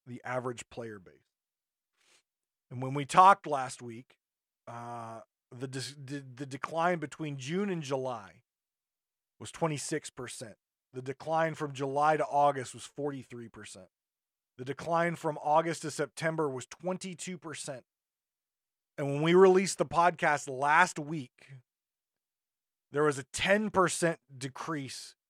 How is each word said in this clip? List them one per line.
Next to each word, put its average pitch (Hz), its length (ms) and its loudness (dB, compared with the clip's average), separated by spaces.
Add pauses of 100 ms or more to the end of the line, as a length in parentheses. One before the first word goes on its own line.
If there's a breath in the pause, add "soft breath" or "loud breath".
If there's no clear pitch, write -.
the 120 200 -14
average 123 440 -6
player 113 300 -12
base. 80 140 -20 (1600 soft breath)
And 127 120 -10
when 131 120 -4
we 143 120 -2
talked 185 420 8
last 131 340 -4
week, 120 360 -16 (500)
uh, 117 540 -12 (360)
the 131 120 -6
dis-, 131 340 -8
the, 139 180 -8 (140)
the 139 100 -10
decline 165 540 -2
between 147 380 -8
June 170 320 -4
and 175 120 -4
July 127 600 -6 (960)
was 113 120 -14
twenty-six 156 580 -4
percent. 117 460 -14 (380)
The 127 80 -10
decline 156 540 -2
from 147 160 -6
July 143 460 2
to 147 80 2
August 143 480 2
was 113 100 -16
forty-three 131 640 -8
percent. 104 400 -18 (680)
The 127 80 -12
decline 165 500 -2
from 151 260 -4
August 160 420 2
to 151 80 -6
September 160 580 -2
was 127 160 -8
twenty-two 180 720 -10
percent. 139 480 -12 (1120)
And 139 140 -2
when 143 80 0
we 165 120 6
released 185 440 8
the 175 80 2
podcast 160 640 2
last 147 500 4
week, 147 540 -10 (1400)
there 143 120 0
was 147 140 2
a 135 140 -8
ten 208 380 2
percent 170 500 2 (180)
decrease 135 800 -10 (140)